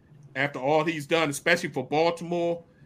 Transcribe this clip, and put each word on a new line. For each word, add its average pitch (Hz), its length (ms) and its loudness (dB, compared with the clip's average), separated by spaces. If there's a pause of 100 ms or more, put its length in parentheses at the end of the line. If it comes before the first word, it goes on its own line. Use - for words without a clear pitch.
(360)
after 139 240 -2
all 151 240 2
he's 160 240 -4
done, 160 220 2
especially 170 400 0
for 135 160 -4
Baltimore 170 800 0 (220)